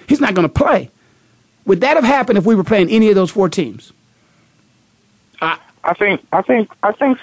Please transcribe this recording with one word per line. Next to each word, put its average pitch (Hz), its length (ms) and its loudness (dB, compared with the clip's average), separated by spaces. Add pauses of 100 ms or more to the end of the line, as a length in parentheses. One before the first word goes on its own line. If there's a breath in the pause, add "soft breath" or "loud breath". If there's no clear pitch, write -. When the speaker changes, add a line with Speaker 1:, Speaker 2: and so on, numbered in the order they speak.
Speaker 1:
He's 285 140 0
not 220 120 -2
gonna 170 160 0
play. 277 400 -2 (760)
Would 190 160 0
that 294 160 2
have 285 60 2
happened 247 340 0
if 175 80 0
we 226 100 4
were 190 80 0
playing 196 260 0
any 220 200 4
of 202 60 4
those 185 160 0
four 190 180 0
teams? 123 420 -8 (1500)
Speaker 2:
I, 160 160 -4 (260)
I 175 120 -2
think, 196 360 -2
I 185 120 -2
think, 233 260 -2 (140)
I 208 80 0
think 262 300 -2